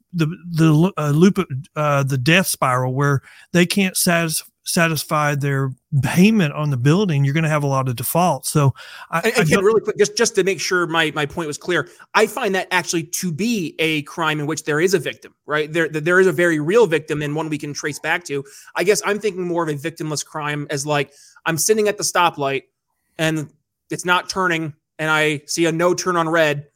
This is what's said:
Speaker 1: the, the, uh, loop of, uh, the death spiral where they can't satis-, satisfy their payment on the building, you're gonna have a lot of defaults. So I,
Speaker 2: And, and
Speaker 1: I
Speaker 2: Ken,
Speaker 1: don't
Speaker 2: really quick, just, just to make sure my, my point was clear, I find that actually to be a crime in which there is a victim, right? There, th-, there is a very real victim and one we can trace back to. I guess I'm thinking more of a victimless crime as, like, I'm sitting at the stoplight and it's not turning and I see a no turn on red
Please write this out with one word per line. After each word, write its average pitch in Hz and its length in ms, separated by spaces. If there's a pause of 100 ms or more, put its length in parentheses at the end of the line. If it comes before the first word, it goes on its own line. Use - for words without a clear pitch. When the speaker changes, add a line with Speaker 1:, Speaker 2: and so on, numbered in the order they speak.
(120)
Speaker 1:
the, 165 140 (200)
the, 160 520
uh, 151 120
loop 170 280
of, 175 80 (280)
uh, 143 280
the 135 160
death 165 300
spiral 127 440
where 139 300 (300)
they 180 120
can't 190 320
satis-, 170 460 (220)
satisfy 156 680
their 135 360 (320)
payment 185 520
on 151 160
the 135 60
building, 147 480
you're 139 100
gonna 160 140
have 151 140
a 143 60
lot 135 200
of 120 80
defaults. 151 540
So 143 240 (360)
I, 165 80
Speaker 2:
And, 170 80
and 240 80
Speaker 1:
I 247 40
Speaker 2:
Ken, 175 120
Speaker 1:
don't 190 140
Speaker 2:
really 214 160
quick, - 180
just, 208 180
just 220 180
to 190 100
make 180 160
sure 180 260
my, 160 280
my 151 100
point 160 220
was 147 120
clear, 170 300 (260)
I 214 120
find 214 280
that 185 160
actually 175 340
to 185 260
be 190 480
a 160 240
crime 156 380
in 147 60
which 151 180
there 151 160
is 185 140
a 180 40
victim, 123 360 (120)
right? 151 260
There, 165 160
th-, 156 140
there 180 160
is 190 80
a 180 60
very 170 260
real 196 280
victim 151 360
and 147 140
one 160 120
we 156 100
can 147 160
trace 151 260
back 175 240
to. 139 180 (320)
I 196 80
guess 190 220
I'm 208 160
thinking 185 260
more 170 160
of 160 60
a 151 60
victimless 156 500
crime 147 460
as, 139 140
like, 147 280 (320)
I'm 165 140
sitting 214 280
at 202 100
the 185 80
stoplight 156 600 (540)
and 160 300 (420)
it's - 140
not 180 240
turning 165 460 (240)
and 156 120
I 156 360
see 170 200
a 160 60
no 175 220
turn 175 220
on 165 120
red 151 480